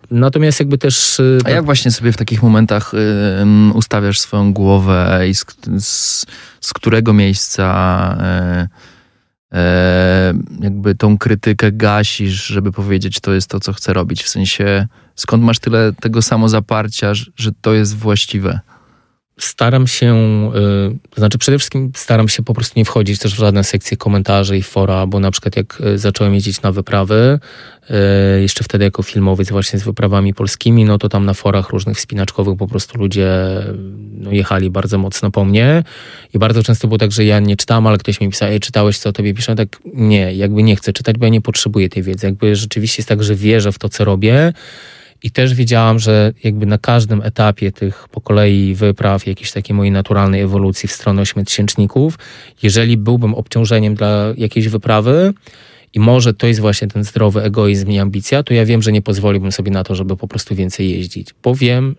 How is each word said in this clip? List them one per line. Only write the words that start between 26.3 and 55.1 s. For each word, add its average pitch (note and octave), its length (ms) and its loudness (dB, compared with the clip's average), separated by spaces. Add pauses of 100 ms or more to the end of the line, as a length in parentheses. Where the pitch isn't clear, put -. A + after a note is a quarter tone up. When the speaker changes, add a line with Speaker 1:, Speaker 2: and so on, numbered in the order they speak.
Speaker 1:
jeździć G2+ 280 -2
na G2+ 100 0
wyprawy, G#2+ 680 2 (1000)
y, G2 40 2
jeszcze G2 220 -2
wtedy G2+ 200 0
jako G2 200 0
filmowiec F#2+ 460 0
właśnie G2+ 300 -2
z G2 40 -6
wyprawami G2 500 0
polskimi, A2+ 520 2
no G#2 120 2
to G2+ 120 0
tam G2+ 160 0
na G2 80 0
forach G2 360 -2
różnych G#2 280 -4
wspinaczkowych G2 600 -4
po G2 100 -4
prostu G2+ 300 -6
ludzie, G2 300 0 (840)
no, G2+ 200 -10
jechali F#2+ 380 0
bardzo F#2+ 280 -2
mocno F#2+ 340 -2
po G2+ 140 0
mnie A#2+ 380 4 (500)
i G2+ 60 0
bardzo G#2+ 240 2
często A2+ 240 0
było A2 100 0
tak, G#2 140 0
że G#2+ 140 0
ja G#2 140 4
nie G2+ 180 2
czytałem, A2+ 300 0
ale G#2+ 100 4
ktoś G2 240 -4
mi G2+ 80 0
pisał: G2+ 200 -4
"Ej, G#2 100 0
czytałeś, G#2 380 0
co - 120 -4
o G2+ 40 -4
tobie G2+ 200 -2
piszą?" A2+ 220 -4
Tak, G#2+ 120 -2 (260)
nie, G#2 400 2
jakby G2+ 300 0
nie A2 120 4
chcę G2 180 -4
czytać, A2+ 240 -2
bo A#2+ 80 0
ja A2+ 40 4
nie A2+ 120 4
potrzebuję G2+ 480 -2
tej F#2+ 140 -6
wiedzy. F#2+ 220 -6
Jakby G2+ 300 0
rzeczywiście A2 460 -4
jest - 80 -10
tak, G#2 140 0
że G#2 120 0
wierzę G#2 360 2
w - 80 -10
to, A2 100 -6
co - 160 -2
robię. A2 480 2 (680)
I A2 80 -6
też B2+ 220 0
wiedziałam, A2+ 460 2
że G#2+ 340 2 (100)
jakby G#2+ 220 -2
na G#2+ 120 0
każdym A2 440 0
etapie G#2 500 0
tych - 400 -8
po - 100 -10
kolei G2 540 2
wypraw, G2+ 520 0
jakiejś - 240 -8
takiej - 240 -4
mojej G2+ 160 2
naturalnej G2 500 0
ewolucji G2 480 0
w - 20 -6
stronę G2 300 0
ośmiotysięczników, G2+ 960 0 (440)
jeżeli A2+ 340 2
byłbym A2 360 0
obciążeniem A2 600 0
dla G#2 300 0 (120)
jakiejś A2 300 -2
wyprawy A#2 680 2 (600)